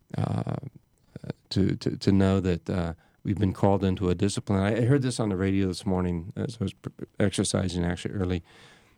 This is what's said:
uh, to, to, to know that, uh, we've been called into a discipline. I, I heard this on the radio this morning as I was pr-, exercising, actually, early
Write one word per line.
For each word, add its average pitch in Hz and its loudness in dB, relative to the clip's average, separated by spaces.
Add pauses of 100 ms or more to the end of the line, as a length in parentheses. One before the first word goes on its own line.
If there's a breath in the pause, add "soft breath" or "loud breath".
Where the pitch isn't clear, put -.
(160)
uh, - -2 (920)
to, 98 2
to, - -4
to - 0
know 98 4
that, 87 -2
uh, 87 -2 (320 soft breath)
we've 98 -2
been 95 2
called 98 4
into 92 2
a 92 2
discipline. 98 0
I, 104 2
I 123 2
heard 131 4
this 123 -2
on 110 0
the 95 -2
radio 98 2
this 90 -4
morning 90 -2
as 104 -6
I 98 -2
was 92 -4
pr-, - -12 (280)
exercising, 95 0
actually, 87 -4
early 92 -2 (560 soft breath)